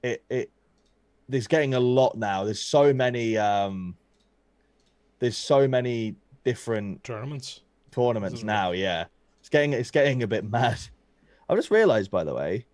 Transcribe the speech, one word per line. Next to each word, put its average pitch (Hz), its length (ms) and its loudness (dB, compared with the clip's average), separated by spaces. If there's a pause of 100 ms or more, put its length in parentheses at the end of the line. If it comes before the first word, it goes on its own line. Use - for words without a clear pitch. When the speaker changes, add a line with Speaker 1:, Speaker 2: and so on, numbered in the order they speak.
Speaker 1:
it, 123 260 -4
it, 123 220 -4 (760)
there's 123 180 -2
getting 143 280 2
a 127 60 2
lot 127 360 4
now. 98 280 -2
There's 107 180 -4
so 143 300 6
many, 123 440 0
um, 98 600 -2 (1200)
there's 117 180 -2
so 139 320 4
many 120 480 -2 (280)
different 110 600 -4
Speaker 2:
Tournaments. 127 560 -12 (300)
Speaker 1:
tournaments 120 480 -2
Speaker 2:
Isn't 110 80 -8
Speaker 1:
now. 101 260 0
Speaker 2:
it? 90 60 -4
Speaker 1:
Yeah, 90 280 -2 (340)
it's - 80 -20
getting, 147 240 2
it's 123 180 -4
getting 139 320 2
a 113 40 -2
bit 104 220 -4
mad. 117 300 0 (680)
I've 180 80 2
just 233 140 -2
realized, 143 400 2
by 87 140 0
the 69 100 -4
way. 80 400 -4